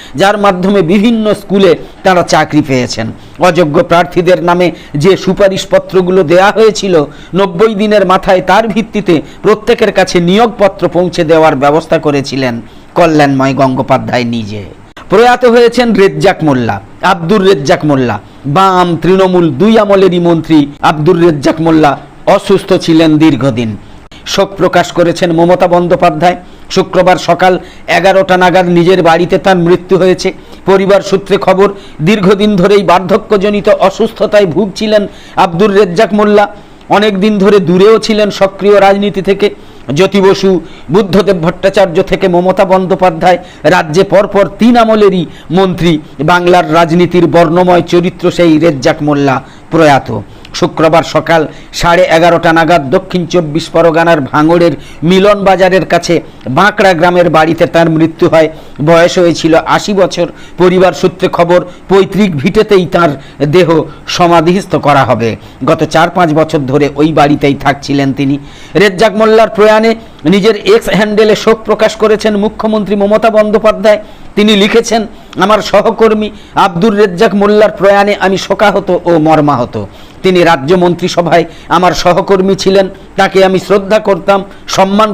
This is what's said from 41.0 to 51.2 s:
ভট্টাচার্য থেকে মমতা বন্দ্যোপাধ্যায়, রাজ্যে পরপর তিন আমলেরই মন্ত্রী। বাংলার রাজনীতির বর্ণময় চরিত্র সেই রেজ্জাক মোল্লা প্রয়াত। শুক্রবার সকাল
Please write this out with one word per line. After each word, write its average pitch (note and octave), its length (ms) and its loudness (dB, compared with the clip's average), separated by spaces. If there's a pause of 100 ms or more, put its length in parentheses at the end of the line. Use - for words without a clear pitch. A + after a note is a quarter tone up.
ভট্টাচার্য F#3+ 600 0
থেকে F#3 260 -2
মমতা F#3 360 0
বন্দ্যোপাধ্যায়, F3+ 720 0 (240)
রাজ্যে F3 420 0
পরপর G3+ 440 0 (100)
তিন A#3+ 180 4
আমলেরই G#3 500 2 (240)
মন্ত্রী। F3 480 0 (220)
বাংলার F3 540 2
রাজনীতির E3+ 520 2
বর্ণময় E3+ 560 2
চরিত্র F3 480 -2
সেই D#3+ 280 2
রেজ্জাক D3 440 -2
মোল্লা C#3+ 400 -2 (280)
প্রয়াত। C#3+ 500 0 (340)
শুক্রবার D#3+ 480 -2
সকাল D#3+ 440 -2 (260)